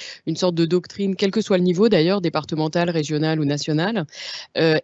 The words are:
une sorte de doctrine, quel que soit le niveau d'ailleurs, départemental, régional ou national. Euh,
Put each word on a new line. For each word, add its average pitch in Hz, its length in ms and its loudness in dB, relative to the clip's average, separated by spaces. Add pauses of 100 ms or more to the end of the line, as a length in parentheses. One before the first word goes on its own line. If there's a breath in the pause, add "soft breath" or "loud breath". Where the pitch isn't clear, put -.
(280 loud breath)
une 165 80 -2
sorte 180 180 0
de 165 120 2
doctrine, 180 500 -2
quel 196 160 0
que 220 100 0
soit 196 160 2
le 180 60 2
niveau 185 260 4
d'ailleurs, 185 320 2
départemental, 160 720 -2
régional 156 480 0
ou 151 60 0
national. 156 600 -2 (540 loud breath)
Euh, 156 240 4